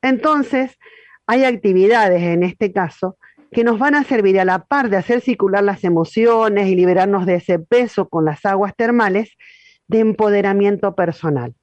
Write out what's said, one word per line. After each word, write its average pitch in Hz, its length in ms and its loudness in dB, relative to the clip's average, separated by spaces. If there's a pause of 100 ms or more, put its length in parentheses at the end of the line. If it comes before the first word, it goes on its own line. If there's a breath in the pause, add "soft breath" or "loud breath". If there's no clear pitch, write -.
Entonces, 254 760 -2 (480 loud breath)
hay 254 180 2
actividades 196 760 2
en 175 220 0
este 180 280 -4
caso 185 460 -6 (340 soft breath)
que 233 120 0
nos 233 140 0
van 285 160 0
a 285 100 0
servir 196 360 2
a 185 40 2
la 185 200 -2
par 277 260 -2
de 196 60 0
hacer 240 240 -2
circular 202 440 0
las 196 200 -2
emociones 202 840 0
y 185 80 2
liberarnos 185 500 2
de 180 100 0
ese 175 220 -2
peso 208 500 -2
con 165 160 -2
las 151 200 -4
aguas 196 320 -2
termales, 220 600 -2 (520 soft breath)
de 220 120 0
empoderamiento 202 920 0
personal. 151 680 -4